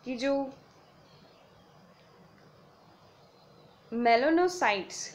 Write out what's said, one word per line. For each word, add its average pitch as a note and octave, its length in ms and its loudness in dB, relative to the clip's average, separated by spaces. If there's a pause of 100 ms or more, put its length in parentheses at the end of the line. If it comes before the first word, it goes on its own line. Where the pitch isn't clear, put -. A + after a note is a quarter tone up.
कि B3+ 120 -8
जो C#4 180 -2 (3500)
मेलानोसाइट्स A#3+ 1200 2